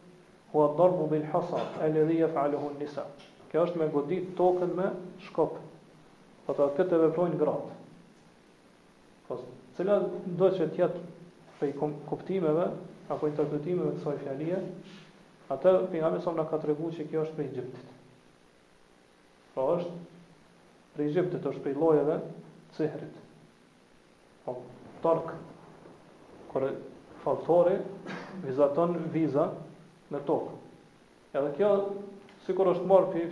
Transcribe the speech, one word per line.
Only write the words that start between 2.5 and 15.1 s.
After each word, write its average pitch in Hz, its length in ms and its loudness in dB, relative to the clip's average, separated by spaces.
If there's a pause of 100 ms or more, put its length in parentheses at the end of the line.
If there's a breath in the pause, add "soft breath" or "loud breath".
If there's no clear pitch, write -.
an-nisa". 143 340 -8 (460)
Kjo 165 160 4
është 170 100 -2
me 160 120 2
godit 175 500 -2
tokën 180 360 4
me 185 160 0 (280)
shkop. - 400 -2 (880)
Po 143 60 0
të 143 240 4
këtë 180 160 2
e 170 60 6
veprojnë 160 400 2
gratë. - 360 -2 (1500)
Po, 127 100 -8 (380)
cila 190 240 2 (260)
do 180 240 4
që 170 200 0
t'jetë - 300 0 (580)
prej 139 140 0
kom-, 147 260 -4 (100)
kuptimeve, 170 640 0 (380)
apo 151 200 -2
interpretimeve 151 640 -2
të - 80 -8
kësaj 147 220 -4
fjalie, 156 360 -4 (920 loud breath)